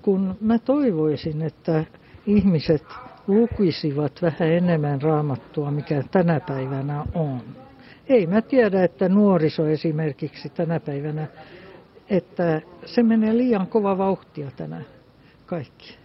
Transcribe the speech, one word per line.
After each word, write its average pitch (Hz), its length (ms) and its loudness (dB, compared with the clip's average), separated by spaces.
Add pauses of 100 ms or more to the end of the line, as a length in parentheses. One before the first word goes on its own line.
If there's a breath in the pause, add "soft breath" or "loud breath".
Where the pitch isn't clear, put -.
Kun 190 400 0
mä 220 180 2
toivoisin, 160 800 0
että 160 440 -2 (420 loud breath)
ihmiset 180 560 2 (440)
lukisivat 170 920 0
vähän 170 280 0
enemmän 160 520 0
Raamattua, 151 720 -2
mikä 143 400 -2
tänä 170 280 2
päivänä 139 760 -6
on. 143 280 -4 (680 loud breath)
Ei 226 200 4
mä 202 140 2
tiedä, 214 420 2
että 180 260 0
nuoriso 180 580 4
esimerkiksi 151 840 -4
tänä 165 300 -4
päivänä, 151 480 -6 (840 loud breath)
että 170 520 -2 (240)
se - 180 0
menee 226 340 2
liian 233 300 0
kova 196 300 0
vauhtia 180 580 -4
tänään 160 300 -12 (600 soft breath)
kaikki. - 600 -12